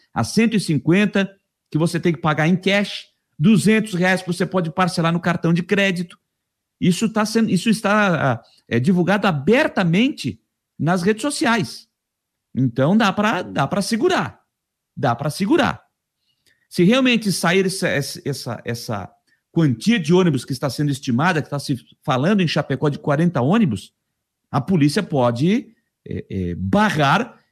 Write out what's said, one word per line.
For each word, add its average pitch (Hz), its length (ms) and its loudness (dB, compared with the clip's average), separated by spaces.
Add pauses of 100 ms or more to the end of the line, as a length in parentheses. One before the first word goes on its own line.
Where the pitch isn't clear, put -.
(140)
a 117 100 -2
cento 226 320 2
e 208 40 2
cinquenta, 190 760 0 (340)
que - 80 -2
você 170 220 0
tem 175 140 0
que - 80 -12
pagar 151 260 0
em 185 80 4
cash, 196 520 -2 (300)
duzentos 214 560 4
reais 185 280 0
que - 60 -16
você 175 180 -2
pode 170 260 -2
parcelar 175 400 0
no 170 80 0
cartão 170 320 0
de 175 100 2
crédito. 190 560 -2 (640)
Isso 185 300 2
tá 220 160 0
sendo, 220 260 0
isso 190 180 0
está, 190 640 2
ah, 113 100 -8 (240)
é 117 120 0
divulgado 180 480 2
abertamente 196 1120 0 (380)
nas 170 240 0
redes 214 180 0
sociais. 240 680 -2 (680)
Então 135 420 2
dá 208 160 2
pra, 208 300 -2
dá 185 240 -4
pra 190 160 -2
segurar. 233 580 -2 (560)
Dá 127 160 0
pra 147 160 -6
segurar. 202 540 0 (840)
Se - 160 0
realmente 233 480 2
sair 185 360 0
essa, 175 200 -4
essa, 135 380 -4
essa, 127 400 -8
essa 113 460 -8 (400)
quantia 165 480 0
de 151 120 -2
ônibus 175 320 4
que - 100 -8
está 139 180 -6
sendo 151 180 -4
estimada, 143 520 0
que 120 60 -6
está 143 120 -6
se 139 180 -4 (240)
falando 156 400 0
em 170 60 2
Chapecó 147 420 -2
de 139 80 -4
quarenta 156 440 0
ônibus, 156 520 0 (560)
a 131 100 -2
polícia 151 440 2
pode, 143 720 0 (280)
é, - 260 -10
é, 87 260 -4
barrar 151 840 0 (120)